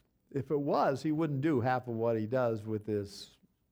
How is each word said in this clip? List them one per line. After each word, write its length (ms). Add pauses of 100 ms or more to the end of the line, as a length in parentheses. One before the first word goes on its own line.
(320)
If 200
it 80
was, 440
he 80
wouldn't 300
do 200
half 260
of 80
what 220
he 80
does 400
with 200
this, 460 (400)